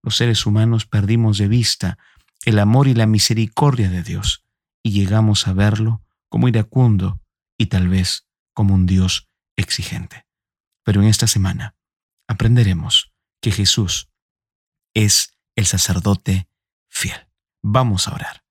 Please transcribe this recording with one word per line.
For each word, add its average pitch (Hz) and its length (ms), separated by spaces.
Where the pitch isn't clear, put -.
Los - 140
seres 117 280
humanos 110 400
perdimos 107 520
de 101 100
vista 113 500
el 107 160
amor 120 280
y 127 80
la 113 100
misericordia 110 840
de 90 120
Dios - 420
y 110 100
llegamos 101 560
a 92 60
verlo 107 500
como 127 200
iracundo 107 720
y 104 100
tal 90 200
vez 92 400
como 98 200
un 92 140
Dios 92 420
exigente. - 720
Pero 101 180
en 104 60
esta 110 200
semana - 480
aprenderemos 104 840
que 110 100
Jesús 101 580
es - 440
el 101 120
sacerdote 95 840
fiel. - 380
Vamos 104 460
a - 80
orar. - 360